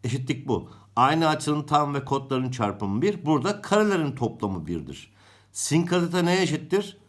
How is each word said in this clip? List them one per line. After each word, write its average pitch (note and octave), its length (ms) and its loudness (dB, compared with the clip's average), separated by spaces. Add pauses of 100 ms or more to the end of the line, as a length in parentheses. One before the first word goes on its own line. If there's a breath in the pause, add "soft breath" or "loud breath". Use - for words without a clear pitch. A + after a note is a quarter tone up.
Eşitlik B2+ 440 -4
bu. G2 220 -2 (260 loud breath)
Aynı D#3 320 4
açının D3+ 340 0
tam D3 320 2
ve C3+ 100 -4
kotlarının C3+ 460 -2
çarpımı G#2 520 -2
bir. G3+ 240 -2
Burada D#3 360 0
karelerin G3+ 500 2
toplamı G2+ 540 -4
birdir. D2+ 460 -8 (400 soft breath)
Sin E3+ 340 0
kare F3 180 2
theta F3 180 0
neye F3+ 200 4
eşittir? E3+ 540 -2 (120)